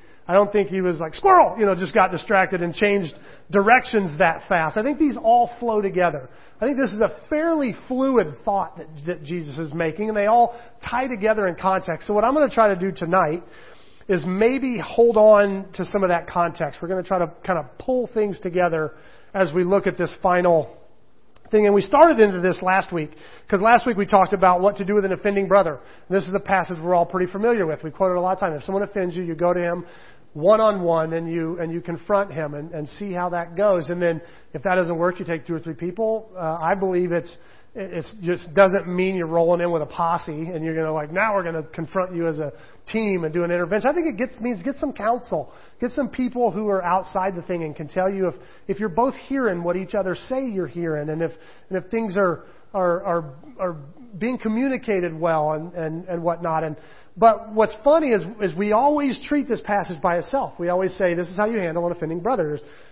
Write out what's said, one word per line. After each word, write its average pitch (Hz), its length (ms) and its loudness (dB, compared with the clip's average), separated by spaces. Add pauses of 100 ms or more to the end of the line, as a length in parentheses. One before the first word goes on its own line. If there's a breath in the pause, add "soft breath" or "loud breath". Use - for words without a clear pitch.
(280 soft breath)
I 170 60 0
don't 202 180 6
think 202 160 2
he 190 140 -2
was 180 180 0
like, 160 140 -6
"Squirrel," 359 440 8
you 220 80 2
know, 196 80 4
just 175 200 -4
got 185 180 6
distracted 185 500 0
and 175 140 -4
changed 202 420 0 (320 loud breath)
directions 196 680 2
that 165 320 2
fast. 160 280 0
I 214 60 0
think 277 160 -2
these 302 160 0
all 233 340 4 (100)
flow 220 220 0
together. 170 480 0 (300 soft breath)
I 220 60 -2
think 269 120 0
this 226 160 0
is 208 80 -2
a - 140 0 (140)
fairly 302 440 0 (140)
fluid 247 560 0
thought 196 340 -4
that, 156 100 -16 (180)
that 170 180 -8
Jesus 151 340 -10
is 156 160 -10
making, 165 360 -4
and 214 80 -4
they 202 100 0
all 233 280 4 (320 loud breath)
tie 262 200 -4
together 214 400 0
in 165 80 -2
context. 180 520 -2
So 208 60 -2
what 208 120 4
I'm 262 80 2
gonna 294 160 4
try 220 180 4
to 196 80 4
do 180 160 -2
tonight 175 500 0 (720 loud breath)
is 160 160 0
maybe 240 500 0
hold 233 380 2
on 202 580 6
to 180 120 -4
some 202 180 0
of 180 60 2
that 170 180 0
context. 165 540 -2
We're 170 80 -8
gonna 185 120 -2
try 185 180 -2
to 170 120 -2 (140)
kind 185 120 0
of - 200 -8
pull 254 360 -2
things 208 280 -2
together 165 500 0 (420 loud breath)
as 180 200 0
we 180 100 2
look 196 240 2
at 156 100 -2
this 175 240 -4
final 180 540 2 (720)
thing. 214 160 6
And 202 80 6
we 202 80 6
started 285 380 6
into 190 220 4
this 180 200 0
last 185 300 0
week, 156 200 -6 (360 loud breath)
'cause 190 140 0
last 226 240 6
week 240 100 2
we 196 100 0
talked 190 280 4
about 180 260 6
what 202 180 4
to 196 80 -4
do 208 100 0
with 196 100 2
an 190 80 -2
offending 196 340 -2
brother. 170 320 4 (300 loud breath)
This 180 180 0
is 185 60 -6
a 196 80 -2
passage 185 360 -2
we're 170 160 -2
all 170 120 4
pretty 180 260 -2
familiar 214 340 0
with. 151 180 -6
We 156 80 -10
quote 185 200 0
it 180 60 0
a 175 40 0
lot 185 120 0
of - 60 -4
times. 165 180 -2
If 131 80 -10
someone 196 180 -2
offends 185 320 -4
you, 180 80 -4
you 165 100 -6
go 175 200 2
to 180 80 0
him 175 240 -4 (480 loud breath)
one-on-one 170 800 2
and 165 180 -6
you, 170 280 -4
and 165 120 -6
you 170 80 -6
confront 196 540 -2
him 147 200 -6
and, 156 200 -12
and 151 160 -10
see 202 240 -10
how 175 160 -4
that 170 260 -6
goes. 180 340 2
And 175 120 -4
then 165 200 0 (320 loud breath)
if 147 100 -8
that 185 120 0
doesn't 170 220 0
work, 175 220 0
you 180 60 -8
take 160 220 -6
two 170 80 -4
or 156 40 -6
three 165 140 -10
people. 214 600 -4
Uh, 165 260 -4
I 170 140 2
believe 180 380 0
it's, - 240 -4 (360 soft breath)
it, 190 200 -10
it's 170 280 -10
just 170 320 -4
doesn't 190 340 4
mean 185 280 -2
you're 170 120 -2
rolling 170 340 2
in 175 100 0
with 160 100 -2
a 147 60 -6
posse 165 640 -4
and 160 140 -6
you're 160 100 -4
gonna, 160 160 -2
like, 151 200 -6
"Now 202 240 0
we're 185 80 0
gonna 160 200 -4
confront 180 500 -6
you 170 140 -2
as 151 120 -4
a 147 120 -6 (360 loud breath)
team 202 380 -2
and 156 80 -4
do 170 100 0
an 170 80 -2
intervention." 175 380 0
I 302 40 0
think 330 140 -2
it 220 100 -6
gets, 247 220 -6
means 226 240 -6
get 269 140 -6
some 285 160 -6
counsel, 214 580 -4 (280 loud breath)
get 240 120 -4
some 269 180 -4
people 247 420 -2
who 214 180 -4
are 190 140 0
outside 185 520 -2
the 170 60 -8
thing 170 220 -6
and 151 120 -8
can 151 120 -12
tell 185 220 -2
you 190 180 -2
if, - 80 -4 (320 loud breath)
if 196 120 -4
you're 214 100 -2
both 247 240 0 (140)
hearing 220 360 -2
what 175 120 0
each 190 200 -6
other 185 200 -2
say 262 300 -6
you're 190 220 -4
hearing, 156 420 -4
and 156 120 -4
if, 165 100 -2 (380 loud breath)
and 185 80 -2
if 180 140 -6
things 220 260 -2
are, 180 260 2 (300 loud breath)
are, 180 300 0
are, 170 300 -2 (260)
are 180 160 -4 (420)
being 240 200 -2
communicated 220 800 -2
well 156 360 0
and, 170 200 -8
and, 165 340 -6
and 170 160 -6
whatnot. 165 400 -2
And, 151 120 -6 (400 loud breath)
but 208 380 4
what's 214 300 2
funny 294 280 4
is, 190 120 2 (180)
is 170 140 -2
we 208 180 0
always 285 540 2
treat 285 200 0
this 220 140 -2
passage 185 400 -4
by 175 160 2
itself. - 420 -4
We 170 100 -2
always 185 260 0
say, 175 180 0
"This 170 160 -4
is 185 80 -8
how 208 80 2
you 226 140 -2
handle 170 260 -2
an 175 80 -2
offending 165 260 -6
brother." 208 240 0
There's, 147 180 -4 (300 loud breath)